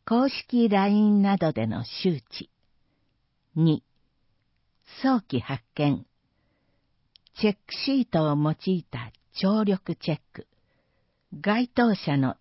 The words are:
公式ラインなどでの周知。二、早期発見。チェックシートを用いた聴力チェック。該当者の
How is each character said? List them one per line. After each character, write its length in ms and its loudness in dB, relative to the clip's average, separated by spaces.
公 240 0
式 400 0
ラ 180 2
イ 220 4
ン 140 4
な 140 2
ど 140 0
で 140 -4
の 180 -6
周 380 -4
知。 300 -20
二、 280 2
早 200 2
期 180 -6
発 240 -8
見。 300 0
チ 100 2
ェ 40 2
ッ 20 -8
ク 180 -18
シ 160 2
ー 40 0
ト 280 0
を 20 2
用 160 2
い 320 -4
た 280 -14
聴 240 2
力 320 -2
チ 160 -6
ェ 40 -2
ッ 40 -10
ク。 140 -18
該 300 -2
当 260 2
者 220 0
の 240 0